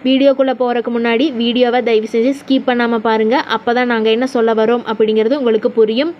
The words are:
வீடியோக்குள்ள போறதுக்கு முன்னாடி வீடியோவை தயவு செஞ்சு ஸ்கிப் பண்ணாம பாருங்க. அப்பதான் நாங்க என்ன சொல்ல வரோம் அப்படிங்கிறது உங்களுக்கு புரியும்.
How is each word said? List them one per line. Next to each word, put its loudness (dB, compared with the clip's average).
வீடியோக்குள்ள 2
போறதுக்கு -2
முன்னாடி 0
வீடியோவை 0
தயவு 0
செஞ்சு 0
ஸ்கிப் 0
பண்ணாம 0
பாருங்க. 2
அப்பதான் -2
நாங்க 0
என்ன -2
சொல்ல 0
வரோம் 0
அப்படிங்கிறது 0
உங்களுக்கு 0
புரியும். 0